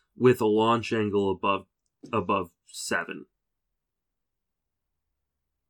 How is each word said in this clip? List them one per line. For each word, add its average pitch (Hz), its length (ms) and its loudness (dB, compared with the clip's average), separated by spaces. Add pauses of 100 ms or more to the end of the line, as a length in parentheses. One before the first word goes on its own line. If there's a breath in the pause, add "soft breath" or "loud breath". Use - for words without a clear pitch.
(160)
with 120 240 4
a 110 60 2
launch 110 460 2
angle 101 380 0
above, 98 360 -2 (460)
above 95 380 -2 (160)
seven. - 600 -8 (2500)